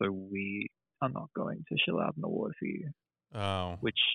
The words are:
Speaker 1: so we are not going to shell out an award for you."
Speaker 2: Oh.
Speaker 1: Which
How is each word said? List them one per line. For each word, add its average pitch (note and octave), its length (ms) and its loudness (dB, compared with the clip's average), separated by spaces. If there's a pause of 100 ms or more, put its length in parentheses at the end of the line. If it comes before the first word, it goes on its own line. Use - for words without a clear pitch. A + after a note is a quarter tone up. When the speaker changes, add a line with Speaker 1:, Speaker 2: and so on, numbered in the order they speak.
Speaker 1:
so G2 120 4
we G2 560 -2 (340)
are C3+ 60 2
not C#3 260 -4
going E3 340 -2
to E3 100 0
shell - 220 2
out E2+ 160 2
an D#3 80 -2
award - 360 0
for - 60 -2
you." - 260 -4 (420)
Speaker 2:
Oh. F#2+ 460 0
Speaker 1:
Which - 180 0 (160)